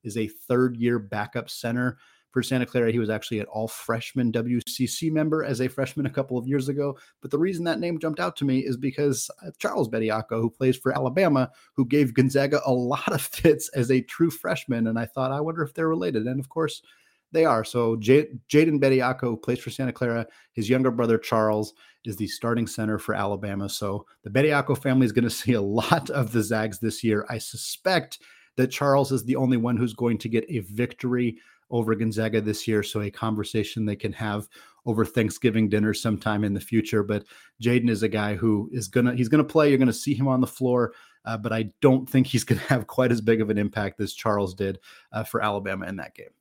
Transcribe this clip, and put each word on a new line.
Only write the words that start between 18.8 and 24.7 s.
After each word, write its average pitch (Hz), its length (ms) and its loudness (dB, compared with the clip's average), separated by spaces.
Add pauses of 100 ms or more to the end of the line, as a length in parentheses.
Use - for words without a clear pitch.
plays 127 180 -2
for - 100 -10
Santa 127 240 -4
Clara. 117 340 -2 (260)
His 110 160 -4
younger 131 220 4
brother, 117 260 2
Charles, 107 560 0 (300)
is 101 140 -8
the 101 100 -4
starting 117 400 -2
center 107 300 -4
for 104 180 -4
Alabama. 101 540 -4
So 101 360 -6 (180)
the 104 60 -12
Bediako 139 520 2